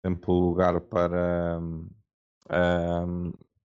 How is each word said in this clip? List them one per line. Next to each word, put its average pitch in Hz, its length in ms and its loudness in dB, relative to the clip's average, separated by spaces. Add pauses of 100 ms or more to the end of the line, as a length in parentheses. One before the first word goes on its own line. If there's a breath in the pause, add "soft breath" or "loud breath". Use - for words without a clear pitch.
tempo 92 280 -4
lugar 90 520 4
para, 87 760 0 (920)
ahm, 87 840 0 (420)